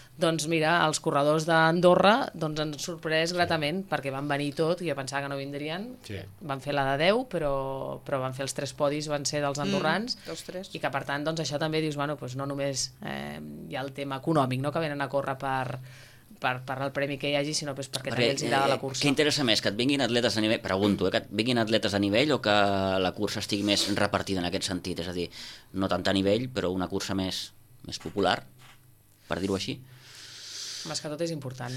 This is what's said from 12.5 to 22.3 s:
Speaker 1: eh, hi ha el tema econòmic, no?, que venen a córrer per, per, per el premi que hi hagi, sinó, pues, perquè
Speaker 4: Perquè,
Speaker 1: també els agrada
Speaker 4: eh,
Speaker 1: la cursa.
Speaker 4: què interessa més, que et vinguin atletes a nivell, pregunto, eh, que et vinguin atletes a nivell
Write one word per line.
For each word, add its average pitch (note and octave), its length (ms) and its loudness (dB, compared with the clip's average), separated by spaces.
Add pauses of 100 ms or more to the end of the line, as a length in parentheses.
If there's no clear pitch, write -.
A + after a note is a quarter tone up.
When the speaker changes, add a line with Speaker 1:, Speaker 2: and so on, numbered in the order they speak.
Speaker 1:
eh, C#3+ 340 -8 (300)
hi D#3 80 -8
ha C3 40 -4
el C3+ 120 -8
tema C#3 280 -6
econòmic, C3 400 2
no?, C#3+ 120 -2
que E3+ 80 -2
venen D3 200 -4
a C#3 80 -4
córrer C3+ 300 -2
per, C3 400 -4 (600)
per, B2+ 260 -2
per C3 180 -4
el C#3 100 -2
premi C#3 260 -2
que C#3+ 120 -2
hi C#3+ 60 2
hagi, C#3+ 180 0
sinó, D3 200 -4
pues, C3 160 -8
perquè - 200 -6
Speaker 4:
Perquè, - 0 -
Speaker 1:
també A#2+ 220 2
els C3+ 100 -2
agrada C3+ 240 2
Speaker 4:
eh, - 40 2
Speaker 1:
la C3+ 100 2
cursa. C3 220 -4
Speaker 4:
què D3 60 4
interessa C#3+ 360 4
més, A2+ 180 4
que A2 60 2
et G2+ 80 -2
vinguin C#3 260 2
atletes A#2 340 2
a A2 40 0
nivell, G#2+ 200 2
pregunto, F#2+ 460 4
eh, F#2+ 60 2
que - 60 4
et G#2+ 120 -8
vinguin A#2 280 0
atletes A2 360 2
a G2+ 60 2
nivell A2 320 4